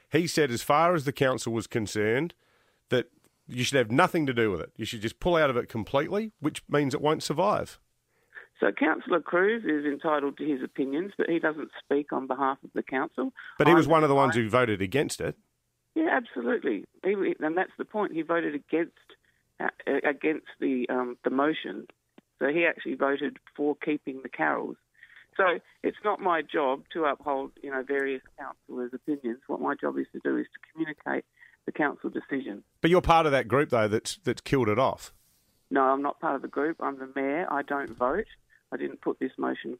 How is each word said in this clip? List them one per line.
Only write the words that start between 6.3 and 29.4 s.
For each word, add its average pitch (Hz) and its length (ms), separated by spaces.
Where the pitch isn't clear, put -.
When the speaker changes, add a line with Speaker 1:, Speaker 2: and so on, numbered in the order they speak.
Speaker 1:
which - 280
means 147 240
it 151 80
won't 151 220
survive. 165 580
Speaker 2:
So - 100
Councillor - 500
Cruz 202 440
is 151 200
entitled 143 540
to 143 60
his 139 180
opinions, 143 560
but - 100
he 165 120
doesn't 151 300
speak 147 280
on 131 160
behalf 135 340
of - 100
the 113 120
council. 165 480
Speaker 1:
But 143 80
he 165 80
was 156 120
Speaker 2:
I'm 143 60
Speaker 1:
one 160 120
of 151 40
the 139 60
ones 135 220
Speaker 2:
I 123 40
Speaker 1:
who 110 80
voted 107 320
against 98 400
it. 87 160
Speaker 2:
Yeah, 320 160
absolutely. 240 720
He, 190 380
and 156 160
that's 185 200
the - 80
point. 208 280
He 160 100
voted 160 320
against, 156 400
uh, - 100
against 147 420
the, 131 280
um, 123 360
the - 60
motion. 143 580
So - 80
he 160 180
actually - 300
voted 139 440
for 147 180
keeping 143 480
the 127 60
carols. 143 480
So 180 220
it's 143 220
not 202 160
my 170 200
job 143 520
to 165 140
uphold, 135 440
you 143 120
know, 131 100
various 135 400
councillors' 131 560
opinions. 131 540